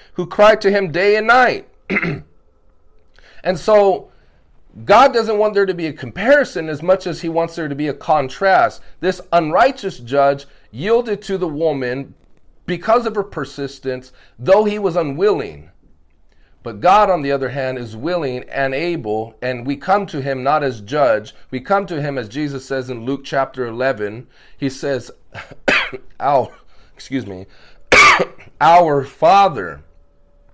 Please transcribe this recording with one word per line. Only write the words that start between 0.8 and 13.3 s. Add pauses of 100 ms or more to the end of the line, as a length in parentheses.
day
and
night?" (220)
<clears throat> (1200)
And
so (720)
God
doesn't
want
there
to
be
a
comparison
as
much
as
he
wants
there
to
be
a
contrast. (180)
This (100)
unrighteous
judge (240)
yielded
to
the
woman (500)
because
of
her
persistence, (280)